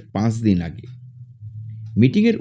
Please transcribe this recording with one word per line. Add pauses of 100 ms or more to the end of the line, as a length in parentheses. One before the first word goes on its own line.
(120)
পাঁচ
দিন
আগে। (1120)
মিটিংয়ের